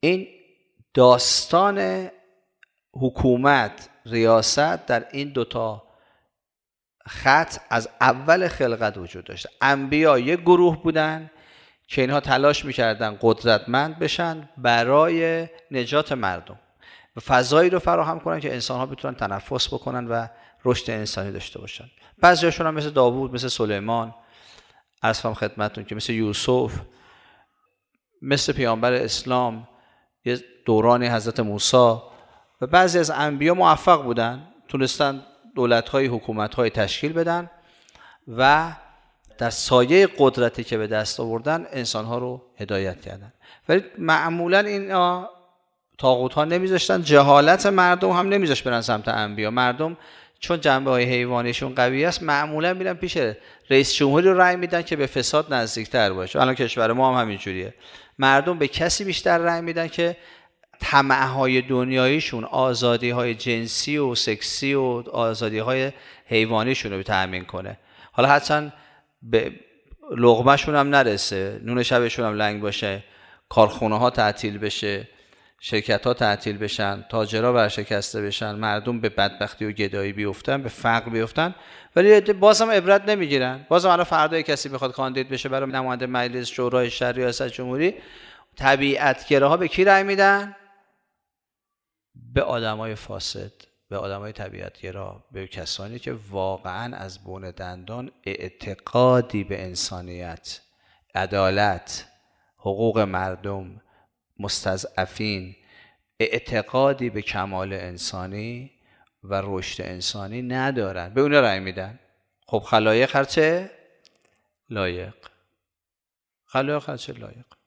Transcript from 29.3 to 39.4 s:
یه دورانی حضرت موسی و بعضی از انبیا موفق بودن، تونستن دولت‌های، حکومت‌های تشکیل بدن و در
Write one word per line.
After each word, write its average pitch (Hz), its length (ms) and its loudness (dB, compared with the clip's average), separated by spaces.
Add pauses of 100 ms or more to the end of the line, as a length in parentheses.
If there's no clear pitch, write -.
یه 123 160 -4 (240)
دورانی 120 440 4
حضرت 117 320 -4
موسی 104 360 0 (840)
و 127 100 -4
بعضی 180 280 4
از 156 120 0
انبیا 147 440 0
موفق 170 480 4
بودن، 120 460 -4 (200)
تونستن 135 540 -2 (320)
دولت‌های، 123 520 2
حکومت‌های 113 640 -2
تشکیل 127 420 -4
بدن 170 380 -2 (760)
و 143 440 2 (640)
در 117 120 -2